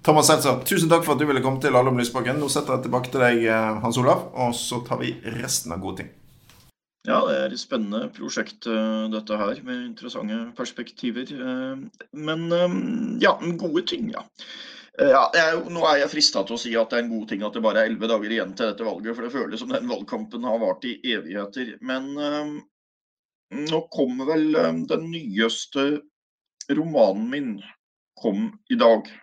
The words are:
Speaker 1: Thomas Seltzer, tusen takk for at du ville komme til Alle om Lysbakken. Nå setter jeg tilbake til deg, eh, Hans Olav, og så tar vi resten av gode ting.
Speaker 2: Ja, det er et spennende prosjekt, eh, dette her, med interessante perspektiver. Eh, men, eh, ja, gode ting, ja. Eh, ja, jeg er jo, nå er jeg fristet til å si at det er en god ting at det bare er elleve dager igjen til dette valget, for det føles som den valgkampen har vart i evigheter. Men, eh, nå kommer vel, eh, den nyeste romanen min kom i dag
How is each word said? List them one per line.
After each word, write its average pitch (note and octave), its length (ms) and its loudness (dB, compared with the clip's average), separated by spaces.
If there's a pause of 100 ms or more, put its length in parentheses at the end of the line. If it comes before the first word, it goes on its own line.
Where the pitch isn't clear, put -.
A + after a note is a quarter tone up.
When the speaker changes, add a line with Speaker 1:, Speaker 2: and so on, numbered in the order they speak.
Speaker 1:
Thomas D3+ 240 8
Seltzer, C3+ 320 4
tusen E3 300 2
takk E3 100 6
for C#3+ 140 2
at - 20 -2
du D3+ 80 2
ville C3 160 2
komme C3 160 0
til C3 160 2
Alle B2+ 160 6
om B2 80 2
Lysbakken. B2 400 0
Nå C#3+ 80 0
setter C3+ 300 0
jeg A#2+ 100 -4
tilbake B2 240 -2
til C3 160 4
deg, A#2 160 4
eh, A2 400 2
Hans A#2 160 0
Olav, C3 300 4 (100)
og A#2+ 160 2
så A#2+ 320 -4
tar A#2+ 160 -4
vi B2 140 -4 (260)
resten A#2+ 320 -4
av F#2 80 -6
gode F2 220 -6
ting. - 100 -16 (880)
Speaker 2:
Ja, - 140 2 (100)
det C#3+ 80 2
er C3+ 160 0
et - 80 -8
spennende A2 460 -4 (100)
prosjekt, - 480 -8
eh, A2 480 -2
dette G#2+ 240 -4
her, G#2+ 240 -2
med B2 300 -8
interessante A2 480 -8 (180)
perspektiver. B2 720 -6 (100)
Eh, C3 680 -8 (100)
men, D#3 340 -4
eh, F3+ 260 2 (440)
ja, F#3 140 4 (260)
gode E3 260 -2
ting, - 280 -4
ja. - 80 -10 (760)
Eh, - 120 6
ja, C3 240 8
jeg E3 80 6
er D#3+ 160 4
jo, - 100 -4
nå E3+ 160 -2
er D3+ 160 6
jeg D3 140 2
fristet B2 340 2
til A#2 80 -4
å A#2 60 -6
si A#2+ 180 -4
at A2+ 80 2
det A#2+ 80 0
er A#2+ 80 2
en A#2 80 -4
god A2 160 -4
ting G#2 160 -4
at G#2 80 -4
det A#2+ 80 -4
bare A2 220 4
er A2 80 2
elleve A2 180 -2
dager A2 240 0
igjen F#2+ 240 -2
til A2 140 0
dette A2 180 -6
valget, G#2 260 -6
for A#2 120 -8
det A#2+ 80 -8
føles A2+ 260 -4
som B2 80 -10
den B2 220 -4
valgkampen A2 580 -6
har A2 140 0
vart - 260 -2
i A#2 60 -6 (180)
evigheter. G#2 680 -6
Men, C3 340 -6
eh, D3 380 -4 (1120)
nå D#3+ 140 0 (100)
kommer C3 400 -2
vel, D#3 240 2
eh, - 160 2 (160)
den E3 240 -4
nyeste C#3 880 -2 (720)
romanen B2 580 2
min C3+ 240 -4 (640)
kom G#2+ 300 0 (240)
i A#2+ 100 2
dag A2+ 240 6 (180)